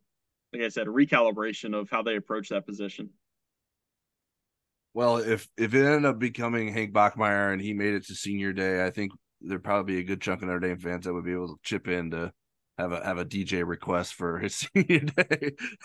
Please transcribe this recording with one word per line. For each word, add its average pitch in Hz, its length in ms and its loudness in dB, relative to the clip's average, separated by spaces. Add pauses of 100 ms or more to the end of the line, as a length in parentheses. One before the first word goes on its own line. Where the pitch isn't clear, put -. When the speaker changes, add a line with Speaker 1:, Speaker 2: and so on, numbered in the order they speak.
(540)
Speaker 1:
like 120 100 -4
I 110 60 0
said, 110 180 -4
a 107 40 -4
recalibration 113 840 2
of 101 120 -4
how 113 140 0
they 113 120 0
approach 104 340 -4
that 101 160 -2
position. 101 440 -8 (1800)
Speaker 2:
Well, 120 240 4
if, 110 300 0 (100)
if 110 160 2
it 135 120 8
ended 147 200 4
up 120 140 2
becoming 117 540 -2
Hank 107 200 -2
Bachmeier 101 600 4
and 98 80 -2
he 104 120 -2
made 101 200 2
it 98 140 -2
to 95 80 -12
senior 98 380 -4
day, 95 320 0
I 92 40 0
think 98 220 -4 (300)
there'd 90 220 -6
probably 98 320 0
be 92 40 0
a 90 40 -2
good 95 180 -4
chunk 92 200 -2
of 92 60 -4
Notre 90 120 0
Dame 90 200 -2
fans 87 260 -6
that 90 80 -4
would 87 120 -4
be 90 80 -2
able 90 160 -4
to 78 140 -16
chip 98 240 -4
in 87 240 -2
to 82 200 -4 (460)
have 87 140 -2
a, 85 120 -4
have 95 160 -2
a 87 60 -4
D 98 180 -4
J 87 200 -2
request 87 520 -2
for 87 240 -4
his 98 160 -4
<laughs> - 200 -6
senior 175 240 4
day 147 520 0 (340)